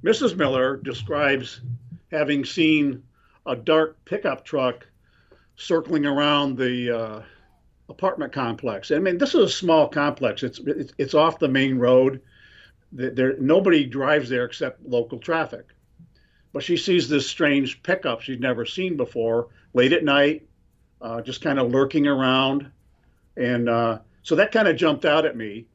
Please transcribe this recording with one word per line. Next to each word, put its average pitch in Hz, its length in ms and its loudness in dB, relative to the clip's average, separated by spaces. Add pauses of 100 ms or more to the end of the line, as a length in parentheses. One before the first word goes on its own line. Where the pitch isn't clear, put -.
Missus 220 340 2
Miller 135 400 0
describes 139 840 -2 (520)
having 147 320 0
seen 151 580 2 (440)
a 127 100 -4
dark 156 480 0
pickup 180 400 -6
truck 127 420 -4 (720)
circling 160 500 0
around 143 500 2
the, 123 400 -2
uh, 110 260 -8 (680)
apartment - 440 -4
complex. 117 580 -6
I 147 80 2
mean, 180 200 0
this 277 160 0
is 277 80 6
a 190 60 4
small 160 400 2
complex. 139 540 -2
It's, 123 180 -8
it's, - 380 -6
it's 135 160 -4
off 160 240 4
the 151 100 0
main 131 300 2
road. 127 420 4 (760)
Th-, 123 160 -4
there, 131 260 0
nobody 160 460 4
drives 135 440 0
there 123 160 -2
except - 420 -8
local 120 320 -2
traffic. - 480 -6 (840)
But 139 100 -6
she 175 140 -2
sees 165 320 2
this 143 180 0
strange 143 560 0
pickup 175 380 -2
she'd 127 200 -10
never 123 240 -2
seen 185 320 -6
before, 117 520 -2 (260)
late 127 180 6
at 160 120 2
night, 143 420 2 (540)
uh, 117 220 -8
just 127 200 -12
kinda 139 200 0
lurking 135 440 0
around. 135 640 0 (680)
And, 120 320 -2
uh, 117 300 0 (240)
so 160 140 0
that 208 160 2
kinda 208 220 4
jumped 156 300 0
out 156 200 4
at 135 120 -2
me 110 380 -10